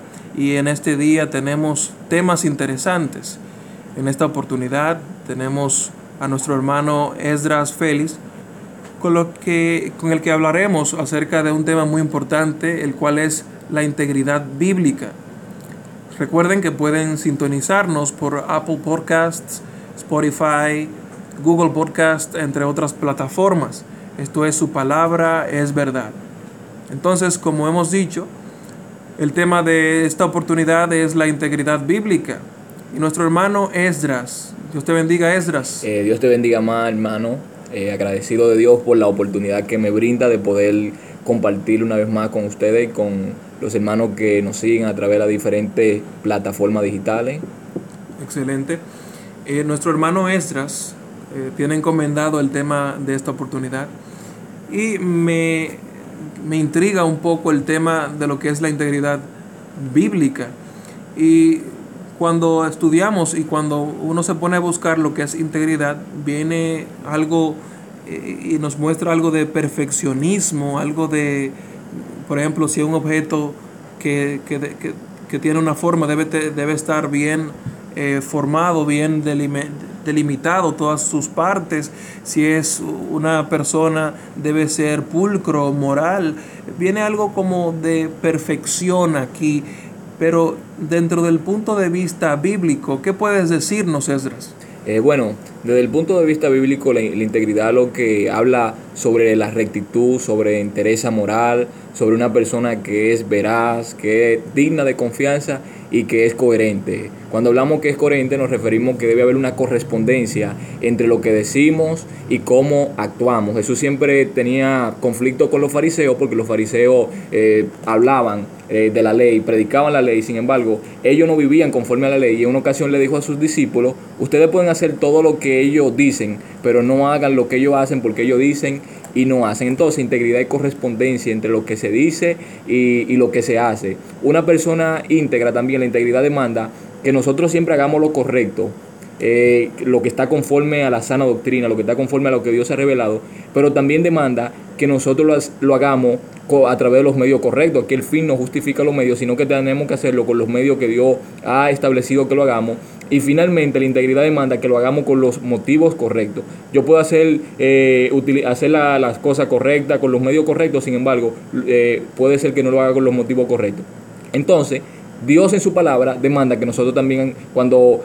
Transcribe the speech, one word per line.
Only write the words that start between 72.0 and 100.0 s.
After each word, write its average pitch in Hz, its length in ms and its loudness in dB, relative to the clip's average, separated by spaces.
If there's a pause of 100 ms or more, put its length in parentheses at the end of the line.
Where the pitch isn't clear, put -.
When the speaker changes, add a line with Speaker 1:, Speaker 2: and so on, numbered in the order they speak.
Speaker 1:
por 143 100 -2
ejemplo, 151 300 0
si 147 120 -2
es 151 60 0
un 156 80 -2
objeto 156 600 -2 (440)
que, 143 480 -2
que, 143 140 -6
que, 147 320 -8 (360)
que 151 120 -6
tiene 156 180 0
una 160 160 0
forma, 170 320 0
debe 151 200 0
te-, 156 240 -2
debe 151 240 -2
estar 151 360 -4
bien, 151 380 -2 (480)
eh, 139 260 -2
formado, 156 640 0
bien 151 380 0
delime-, 143 420 -2 (380)
delimitado 151 680 0
todas 151 280 -2
sus 147 260 -4
partes. 165 640 -4 (340)
Si 151 200 0
es 156 380 0 (280)
una 156 380 -2
persona, 156 640 0 (240)
debe 151 320 0
ser 151 340 -2
pulcro, 165 720 0
moral. 151 640 0 (440)
Viene 190 220 0
algo 214 320 -2
como 180 400 0
de 160 380 -2 (100)
perfección 165 960 0
aquí, 143 480 -2 (540)
pero 165 380 2 (220)
dentro 170 440 0
del 170 160 4
punto 214 360 -2
de 190 140 0
vista 170 480 -2
bíblico, 147 640 -2
¿qué 190 140 -2
puedes 202 340 0
decirnos, 170 600 -2
Esdras? 131 440 -6 (300)
Speaker 2:
Eh, 107 160 0
bueno, 127 320 2 (300)
desde 120 180 4
el 123 80 2
punto 160 320 2
de 160 60 4
vista 151 240 2
bíblico, 135 420 2
la, 120 80 2
la 107 240 -2
integridad 107 480 0
lo 123 220 2
que 107 360 0
habla 117 440 2 (200)
sobre 113 420 2
la 107 140 0
rectitud, 113 720 0